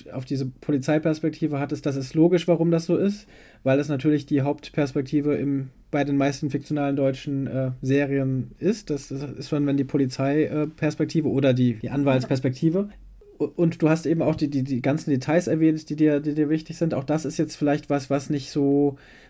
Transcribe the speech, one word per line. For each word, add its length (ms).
auf 100
diese 260
Polizeiperspektive 1080
hattest, 260
das 120
ist 180
logisch, 320
warum 240
das 140
so 120
ist, 300
weil 160
es 100
natürlich 360
die 160
Hauptperspektive 920
im, 340
bei 140
den 140
meisten 320
fiktionalen 460
deutschen, 520
äh, 240
Serien 800
ist. 300
Das 220
ist, 120
ist 300
dann, 140
wenn 100
die 60
Polizei, 600
äh, 240
Perspektive 600
oder 240
die, 220
die 160
Anwaltsperspektive. 1000
U-, 60
und 360
du 80
hast 160
eben 160
auch 140
die, 140
die, 140
die 180
ganzen 300
Details 360
erwähnt, 420
die 60
dir, 240
die 140
dir 160
wichtig 280
sind. 160
Auch 120
das 180
ist 140
jetzt 180
vielleicht 340
was, 200
was 200
nicht 200
so, 480